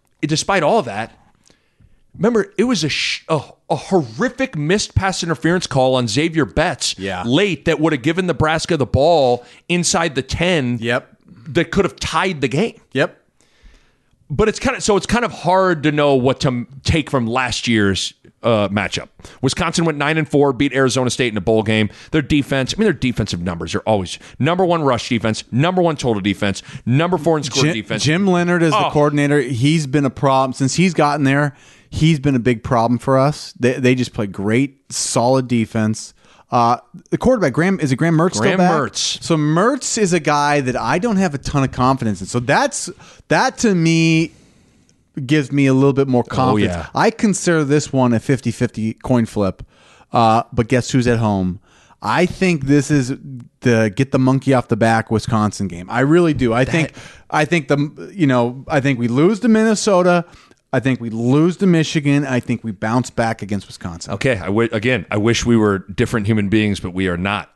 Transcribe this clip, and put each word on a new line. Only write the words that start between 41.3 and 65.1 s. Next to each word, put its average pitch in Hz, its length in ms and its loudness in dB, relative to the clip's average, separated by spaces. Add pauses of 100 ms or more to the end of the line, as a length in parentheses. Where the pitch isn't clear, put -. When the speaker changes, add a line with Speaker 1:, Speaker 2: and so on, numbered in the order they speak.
Speaker 2:
a 143 60 -6
ton - 240 -2
of 131 80 0
confidence 123 500 0
in. 95 60 -8
So 120 140 -4
that's, 175 500 -2 (380)
that 233 300 0
to 214 160 2
me 165 580 2 (920)
gives 143 260 0
me 139 140 2
a 131 80 4
little 139 180 4
bit 135 160 0
more 123 220 2
Speaker 1:
Oh, - 40 -6
Speaker 2:
confidence. 107 400 2
Speaker 1:
yeah. 82 200 -8
Speaker 2:
I 185 160 2
consider 175 540 0
this 143 280 0
one 123 220 2
a 110 60 0
fifty-fifty 113 720 -2
coin 120 320 0
flip. 98 360 -4 (500)
Uh, 117 300 4 (100)
but 117 160 -2
guess 127 220 0
who's 123 160 2
at 120 120 2
home? 98 420 0 (400)
I 123 260 0
think 175 380 -2
this 139 260 2
is 135 220 0 (480)
the 113 340 2
get 139 180 0
the 139 60 2
monkey 131 360 2
off 123 140 0
the 117 80 0
back 113 340 2
Wisconsin 107 580 -2
game. 87 220 -12
I 113 100 -2
really 160 340 4
do. 117 180 0
I 123 120 2
Speaker 1:
That 123 80 -2
Speaker 2:
think, 131 200 -2 (380)
I 156 140 0
think 151 240 -2
the, 143 460 -4
you 185 120 0
know, 127 420 0
I 147 120 0
think 131 180 0
we 117 100 -2
lose 165 320 2
to 240 80 0
Minnesota. 196 760 2 (500)
I 127 60 0
think 127 200 0
we 117 100 -8
lose 131 480 2
to 202 80 0
Michigan. 147 580 2
I 131 160 -2
think 117 240 -6
we 110 80 -6
bounce 110 380 -2
back 113 320 -4
against 101 240 -6
Wisconsin. - 480 -12
Speaker 1:
Okay. 123 240 0
I 82 80 -10
wi-, 110 260 0
again, 113 380 -2